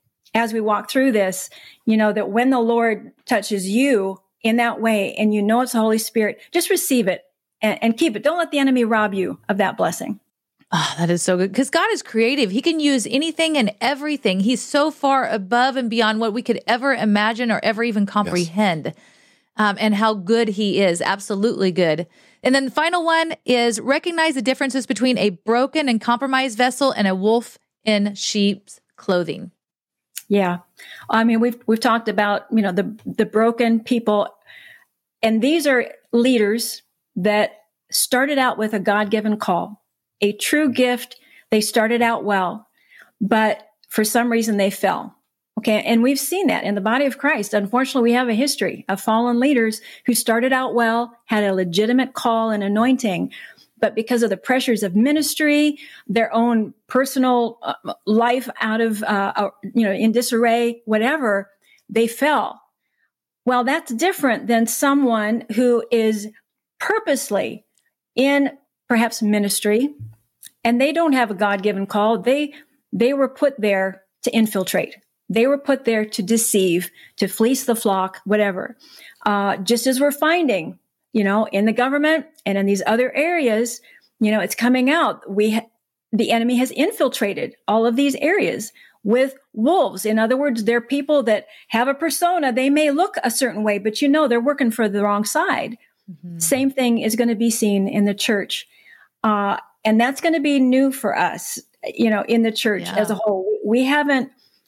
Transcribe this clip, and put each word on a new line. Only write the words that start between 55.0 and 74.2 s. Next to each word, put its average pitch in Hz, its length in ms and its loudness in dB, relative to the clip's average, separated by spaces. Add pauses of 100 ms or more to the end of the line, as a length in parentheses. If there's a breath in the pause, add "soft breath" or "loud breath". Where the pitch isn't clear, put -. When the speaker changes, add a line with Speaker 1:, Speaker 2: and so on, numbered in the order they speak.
Speaker 1:
their 220 260 0
own 226 420 0 (120)
personal, 254 760 0
uh, - 320 -8 (120)
life 240 420 2 (120)
out 220 200 -2
of, 220 220 -2
uh, 202 320 -2
uh, 208 160 -2 (240)
you 233 100 2
know, 196 80 0
in 220 200 2
disarray, 233 720 0
whatever, 214 640 0 (380 soft breath)
they 226 180 0
fell. 254 540 -2 (840)
Well, 247 200 2
that's 285 280 -2
different 269 540 0
than 233 220 2
someone 240 760 0 (120)
who 240 340 4
is 220 380 0 (500 soft breath)
purposely 277 840 -2 (500)
in 277 360 2 (380)
perhaps 233 340 0
ministry 208 720 0 (720)
and 240 160 2
they 285 120 2
don't 330 200 2
have 247 180 2
a 208 40 -6
God-given 196 520 -2
call. 214 320 0
They, 277 360 -2 (380 loud breath)
they 233 220 2
were 277 140 0
put 277 320 -2
there 190 420 -2 (200)